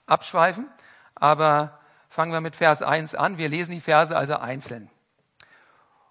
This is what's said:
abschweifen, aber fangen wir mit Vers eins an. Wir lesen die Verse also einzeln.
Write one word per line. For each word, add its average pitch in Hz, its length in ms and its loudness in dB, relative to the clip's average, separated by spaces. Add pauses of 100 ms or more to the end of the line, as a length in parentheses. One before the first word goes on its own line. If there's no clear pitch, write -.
abschweifen, 180 600 0 (480)
aber 147 640 2 (300)
fangen 165 240 -4
wir 160 80 -2
mit 160 160 -10
Vers 151 240 4
eins 156 340 -2
an. - 220 -2
Wir 160 100 -4
lesen 165 240 -4
die 170 80 -10
Verse 156 340 2
also 147 220 -2
einzeln. 120 540 -10 (1200)